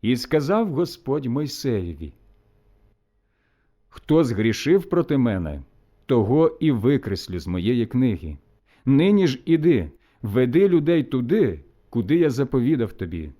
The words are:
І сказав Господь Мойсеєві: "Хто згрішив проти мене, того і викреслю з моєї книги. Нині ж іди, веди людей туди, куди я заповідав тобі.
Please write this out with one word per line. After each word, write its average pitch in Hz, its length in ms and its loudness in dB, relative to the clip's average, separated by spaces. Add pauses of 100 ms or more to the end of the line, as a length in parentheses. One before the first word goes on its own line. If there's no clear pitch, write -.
І 120 140 0
сказав 160 560 -2
Господь 139 540 -4
Мойсеєві: 107 840 -4 (1800)
"Хто - 360 0
згрішив 113 640 0
проти 156 300 0
мене, 90 440 -2 (440)
того 135 540 2
і 156 100 2
викреслю 110 680 -2
з 80 80 -10
моєї 104 400 -2
книги. 101 520 -2 (480)
Нині 180 400 4
ж 131 180 -2
іди, 151 460 2 (320)
веди 123 460 2
людей 165 360 2
туди, 127 600 -2 (260)
куди 117 260 0
я 165 140 4
заповідав 127 640 0
тобі. 80 480 -10